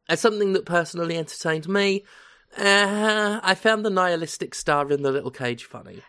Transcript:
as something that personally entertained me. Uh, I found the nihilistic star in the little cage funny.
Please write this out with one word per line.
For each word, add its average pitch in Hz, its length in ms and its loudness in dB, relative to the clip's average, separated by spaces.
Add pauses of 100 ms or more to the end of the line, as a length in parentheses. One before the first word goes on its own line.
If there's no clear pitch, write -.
(100)
as 165 100 0
something 208 320 2
that 190 140 0
personally 170 500 -2
entertained 160 520 -4
me. 196 360 2 (540)
Uh, 208 840 2
I 185 120 2
found 220 300 2
the 214 60 0
nihilistic 175 640 -2
star 147 360 0
in 143 120 0
the 135 100 2
little 131 180 -4
cage 123 340 -6
funny. 98 440 -20